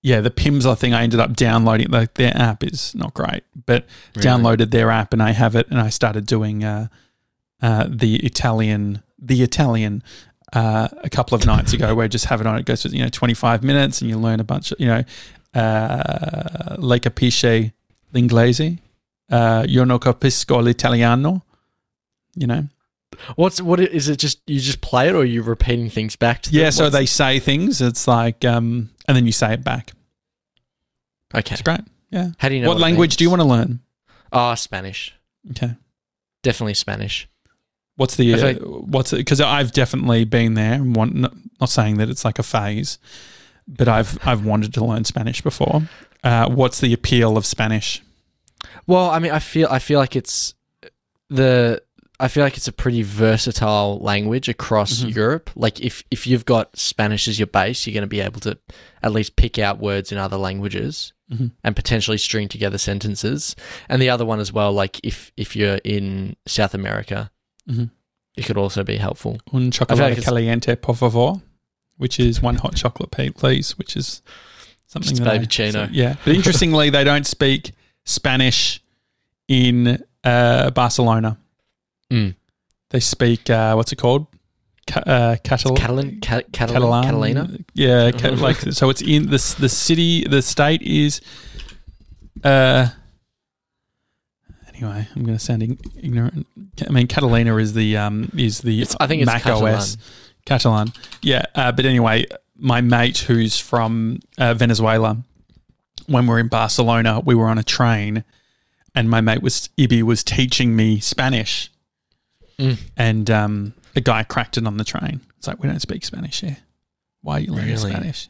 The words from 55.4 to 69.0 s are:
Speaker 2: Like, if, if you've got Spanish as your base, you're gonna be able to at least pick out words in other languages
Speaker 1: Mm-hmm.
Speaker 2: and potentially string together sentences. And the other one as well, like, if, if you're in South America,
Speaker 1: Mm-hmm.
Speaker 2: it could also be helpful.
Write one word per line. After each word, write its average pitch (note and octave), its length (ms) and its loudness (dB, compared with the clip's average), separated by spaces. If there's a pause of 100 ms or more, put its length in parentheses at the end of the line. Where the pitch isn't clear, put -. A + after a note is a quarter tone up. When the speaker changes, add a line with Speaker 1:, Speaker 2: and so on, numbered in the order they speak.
Speaker 2:
Like, - 260 -2
if, - 300 -8
if - 160 -6
you've B2 180 2
got A#2 320 0
Spanish G#2+ 500 -2
as G#2+ 120 -4
your G2+ 80 0
base, G2 400 -2
you're G#2+ 80 -8
gonna G2+ 120 -4
be G#2 140 -6
able G#2 200 -8
to - 180 -8 (420)
at A2+ 100 -2
least G#2+ 240 -2
pick - 220 2
out G#2 220 -2
words G2 340 -4
in G2+ 60 -6
other G2 180 -4
languages G2 720 -6 (180)
Speaker 1:
Mm-hmm. A#2+ 180 -4 (140)
Speaker 2:
and G#2+ 140 -2
potentially A2 420 -2
string G#2 300 -4
together G2+ 300 -6
sentences. G#2 760 -6 (360)
And C3 120 0
the B2+ 80 2
other A#2+ 160 0
one A2 140 -2
as G2+ 140 -6
well, G#2 180 2
like, G2 320 -4
if, - 320 -8
if G#2+ 220 -8
you're G2+ 260 0
in F#2+ 520 -4 (100)
South - 300 -2
America, G#2 560 -6 (380)
Speaker 1:
Mm-hmm. A#2+ 140 -2 (540)
Speaker 2:
it A#2 80 -8
could G#2+ 100 -4
also G2 300 -2
be G#2 100 -4
helpful. A2+ 440 -6 (120)